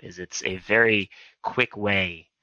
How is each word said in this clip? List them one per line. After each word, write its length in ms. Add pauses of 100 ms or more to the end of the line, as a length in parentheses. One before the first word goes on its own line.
is 160
it's 240
a 140
very 520 (340)
quick 320
way 520 (160)